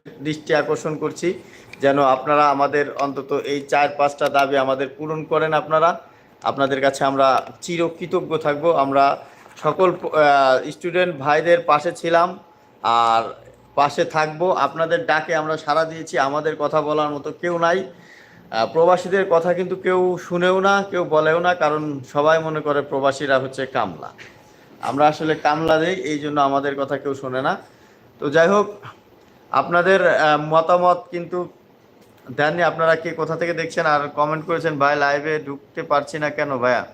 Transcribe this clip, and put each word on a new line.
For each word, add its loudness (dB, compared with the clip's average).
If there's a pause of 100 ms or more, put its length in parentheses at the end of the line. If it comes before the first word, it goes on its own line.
(200)
দৃষ্টি -4
আকর্ষণ -2
করছি, -4 (460)
যেন 2
আপনারা 4
আমাদের 0
অন্তত -4
এই -4
চার 2 (100)
পাঁচটা 0
দাবি 2
আমাদের 0 (100)
পূরণ -8
করেন 0
আপনারা। 2 (420)
আপনাদের 0
কাছে 0
আমরা 2 (140)
চিরকৃতজ্ঞ -4
থাকব। 0
আমরা 2 (380)
সকল, 2
আহ, 2
স্টুডেন্ট -2
ভাইদের 2
পাশে 0
ছিলাম 0 (440)
আর 4 (520)
পাশে 2
থাকব। -2
আপনাদের -2
ডাকে 0
আমরা -2
সাড়া 0
দিয়েছি, -8
আমাদের -2
কথা 0
বলার -2
মতো -8
কেউ -4
নাই। 0 (680)
আহ, 0
প্রবাসীদের 2
কথা 2
কিন্তু -4
কেউ 0
শুনেও 0
না, 2
কেউ -2
বলেও 2
না, 2
কারণ -2 (120)
সবাই 2
মনে -6
করে -2
প্রবাসীরা 0
হচ্ছে -6
কামলা। -6 (680)
আমরা 2
আসলে -2
কামলা 0
দেই, -2
এই -6
জন্য -4
আমাদের 0
কথা -4
কেউ -6
শোনে -6
না। -2 (600)
তো -4
যাই 4
হোক, 2 (760)
আপনাদের, 2
আহ, 4
মতামত 2 (120)
কিন্তু -8 (880)
দেননি। 0
আপনারা 2
কে -6
কোথা -4
থেকে -2
দেখছেন -4
আর 2
কমেন্ট -2
করেছেন, -2
"ভাই, 2
লাইভে 0
ঢুকতে -12
পারছি -2
না -2
কেন -4
ভাইয়া?" 0